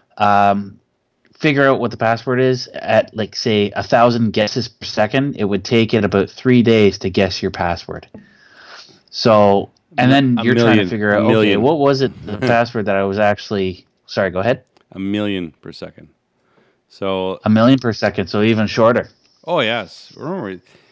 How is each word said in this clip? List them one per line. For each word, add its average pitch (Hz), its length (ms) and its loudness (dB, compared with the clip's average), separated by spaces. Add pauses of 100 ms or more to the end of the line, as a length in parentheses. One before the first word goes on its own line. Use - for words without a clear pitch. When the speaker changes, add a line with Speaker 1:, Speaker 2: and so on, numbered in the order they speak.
(180)
Speaker 1:
um, 101 640 2 (600)
figure 139 260 2
out 131 120 2
what 117 100 -4
the 107 80 -10
password 117 420 -2
is 127 340 0
at, - 420 -2
like, 104 200 -8
say, 104 400 0
a 101 60 -4
thousand 117 500 2
guesses 107 360 -2
per - 180 -18
second, 135 520 -2
it 104 80 -2
would 95 180 -4
take 113 300 0
it 110 100 2
about 98 260 0
three 123 320 2
days 107 380 2
to 98 100 -6
guess 95 320 -2
your 98 100 -4
password. 87 560 -8 (1000)
So, 104 640 2 (260)
and 127 140 2
Speaker 2:
A - 20 4
Speaker 1:
then 131 240 2
Speaker 2:
a 113 60 -4
Speaker 1:
you're 120 100 2
trying 117 120 2
to 117 60 4 (140)
Speaker 2:
million, 87 40 -6
Speaker 1:
figure 104 200 -2
Speaker 2:
a 101 60 2
Speaker 1:
out, 101 80 2
"Okay, 113 80 2
Speaker 2:
million. 107 320 2
Speaker 1:
what 151 160 2
was 139 220 2
it, 120 100 -2 (140)
the 104 120 -10
Speaker 2:
<laughs> 120 160 0
Speaker 1:
password 117 320 0
that 101 100 -2
I 98 80 0
was 98 140 -2
actually," 101 720 -2 (180)
sorry, 98 240 -4
go 90 100 -4
ahead. 117 240 -2 (280)
Speaker 2:
A 95 80 -16
million 98 520 -6 (100)
per - 100 -18
second. 76 380 -20 (800)
So 95 540 -6
Speaker 1:
A 107 60 0
million 117 300 4
per 117 140 -2
second, - 340 -4
so 104 160 -2
even 110 240 0
shorter. 117 420 0 (360)
Speaker 2:
Oh, 165 160 -2
yes. 110 540 -8
Remember, 123 460 -10 (300)